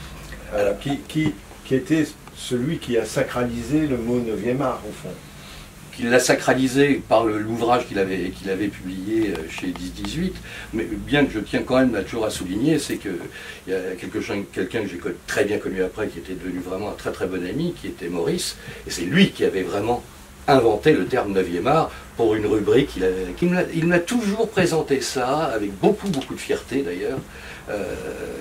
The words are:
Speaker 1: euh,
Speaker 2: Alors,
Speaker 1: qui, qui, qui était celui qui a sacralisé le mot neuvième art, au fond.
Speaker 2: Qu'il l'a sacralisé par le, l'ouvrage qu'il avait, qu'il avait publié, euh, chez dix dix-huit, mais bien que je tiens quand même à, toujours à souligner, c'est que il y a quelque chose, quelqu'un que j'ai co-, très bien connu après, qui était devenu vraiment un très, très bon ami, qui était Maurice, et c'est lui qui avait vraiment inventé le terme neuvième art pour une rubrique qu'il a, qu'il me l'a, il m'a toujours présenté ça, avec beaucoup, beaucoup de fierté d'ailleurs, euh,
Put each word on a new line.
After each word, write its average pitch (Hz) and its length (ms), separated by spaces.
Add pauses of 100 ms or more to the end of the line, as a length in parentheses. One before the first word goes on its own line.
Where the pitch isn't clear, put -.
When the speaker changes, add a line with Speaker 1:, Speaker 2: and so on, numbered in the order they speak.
(540)
Speaker 1:
euh, 131 80
Speaker 2:
Alors, 101 180
Speaker 1:
qui, 139 180 (100)
qui, 156 260 (300)
qui - 120
était 147 320 (280)
celui 127 440
qui 120 180
a 110 80
sacralisé 123 760
le 139 160
mot 120 220
neuvième 117 440
art, 127 260
au - 20
fond. - 220 (840)
Speaker 2:
Qu'il 117 160
l'a 120 100
sacralisé 131 880
par 113 160
le, 107 140
l'ouvrage 117 460
qu'il 101 140
avait, 95 300
qu'il 92 200
avait 98 200
publié, 98 640
euh, - 160
chez - 180
dix 90 240
dix-huit, 147 420 (380)
mais 170 180
bien 110 360
que - 80
je 110 60
tiens 117 220
quand 120 160
même 127 160
à, 101 100
toujours 113 200
à 107 60
souligner, 117 500
c'est 165 160
que - 140 (580)
il 92 60
y - 20
a 95 60 (180)
quelque 101 220
chose, 101 160 (160)
quelqu'un 104 300
que 101 40
j'ai 87 80
co-, - 140 (180)
très - 160
bien 104 140
connu 92 260
après, 95 240
qui - 120
était 92 160
devenu 90 260
vraiment 92 300
un - 20
très, 104 180
très 98 140
bon 90 200
ami, 139 360
qui 104 60
était 90 200
Maurice, 165 480 (320)
et - 40
c'est - 100
lui - 300
qui - 120
avait 95 200
vraiment - 380 (460)
inventé 123 460
le 98 120
terme 101 280
neuvième 90 340
art 151 240 (240)
pour 113 180
une 107 120
rubrique 104 480
qu'il 95 100
a, 92 60 (260)
qu'il 175 140
me 180 60
l'a, 180 80 (100)
il 165 120
m'a 175 140
toujours 214 500
présenté 160 520
ça, 135 460
avec 101 320
beaucoup, - 280
beaucoup 147 260
de - 60
fierté - 420
d'ailleurs, 107 380 (500)
euh, 101 140 (580)